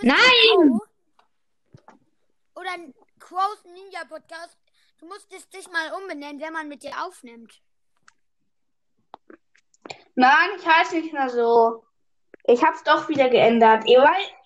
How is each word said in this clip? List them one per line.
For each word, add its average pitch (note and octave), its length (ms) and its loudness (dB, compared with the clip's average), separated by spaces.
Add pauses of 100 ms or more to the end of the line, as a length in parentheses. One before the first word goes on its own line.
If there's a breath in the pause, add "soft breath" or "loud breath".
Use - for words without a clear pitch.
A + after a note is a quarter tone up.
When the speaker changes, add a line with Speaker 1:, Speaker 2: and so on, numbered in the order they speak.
Speaker 1:
Mister G#3+ 60 -2
Speaker 2:
Nein! A4 640 4
Speaker 1:
Crow. A3 100 0 (1800)
Oder F4+ 200 -12
ein E4 180 -20 (260)
Crows G4 460 -8
Ninja F4+ 420 -18
Podcast. E4 500 -20 (420)
Du D#4 60 -20
musstest - 480 -20
dich F4+ 160 -20
mal E4 220 -8 (100)
umbenennen, D4 380 -16
wenn D#4 140 -14
man D#4 160 -12
mit C#4+ 140 -20
dir C#4 100 -16 (120)
aufnimmt. A#3 560 -20 (2500 loud breath)
Speaker 3:
Nein, D4 420 2
ich F4 80 -18
heiße E4+ 300 0
nicht D#4+ 160 -8
mehr C4+ 180 -6
so. A#3 540 0 (640)
Ich A#3+ 180 2
hab's E4 200 -2
doch D#4 260 0
wieder C#4 200 0
geändert. A3+ 560 4
Ihr B3 140 6
wei-, F4 340 2 (120)